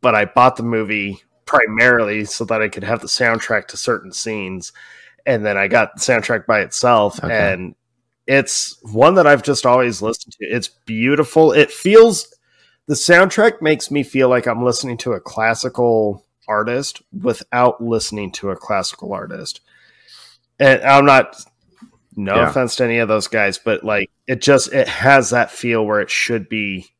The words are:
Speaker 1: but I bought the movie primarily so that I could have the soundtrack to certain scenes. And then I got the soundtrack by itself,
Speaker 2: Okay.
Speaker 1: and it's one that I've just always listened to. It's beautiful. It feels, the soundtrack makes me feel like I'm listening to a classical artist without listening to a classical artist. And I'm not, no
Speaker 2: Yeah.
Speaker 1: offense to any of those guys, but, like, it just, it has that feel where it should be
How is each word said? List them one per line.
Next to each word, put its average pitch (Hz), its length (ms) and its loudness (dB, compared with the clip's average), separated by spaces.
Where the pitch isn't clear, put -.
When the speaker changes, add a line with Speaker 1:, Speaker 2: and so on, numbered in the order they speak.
Speaker 1:
but 120 120 2
I 104 120 2
bought 127 300 4
the 117 60 -10
movie 107 600 -6
primarily 113 800 2
so - 200 -8
that 110 160 -2
I 107 60 -2
could 98 160 -12
have 110 160 -4
the - 60 -16
soundtrack 117 640 -2
to - 100 -16
certain 95 340 -6
scenes. 95 600 -10
And 117 180 -2
then 104 120 -2
I 98 120 0
got 110 260 2
the - 60 -12
soundtrack 117 460 -2
by 110 140 2
itself, 104 640 0
Speaker 2:
Okay. 104 280 0
Speaker 1:
and 90 220 -10
it's - 560 -2
one 120 320 4
that 175 120 4
I've 143 160 4
just 139 240 -2
always 123 360 0
listened 113 320 -8
to. 104 120 -14
It's 110 220 -6
beautiful. 139 840 0
It 143 180 4
feels, 220 640 4
the 147 60 0
soundtrack 190 680 2
makes 156 280 -2
me 143 120 -2
feel 131 260 0
like 123 180 2
I'm 117 160 -4
listening 123 360 -4
to 123 160 -6
a 95 60 -8
classical 113 1040 -2
artist 117 540 -4
without 123 640 -2
listening 107 480 -6
to 98 200 -10
a 92 60 -8
classical 95 580 -8
artist. - 460 -14
And 135 220 4
I'm 139 240 6
not, 135 300 4
no 98 200 -4
Speaker 2:
Yeah. 120 140 2
Speaker 1:
offense 127 260 -4
to 131 80 0
any 117 140 -2
of 113 100 -2
those 107 200 -2
guys, 101 280 -2
but, 107 260 -4
like, 101 280 -4
it 127 160 -6
just, 135 320 2
it 131 120 2
has 135 440 2
that 120 200 0
feel 117 360 -4
where 104 160 0
it 101 80 -6
should 113 400 -4
be 101 500 -8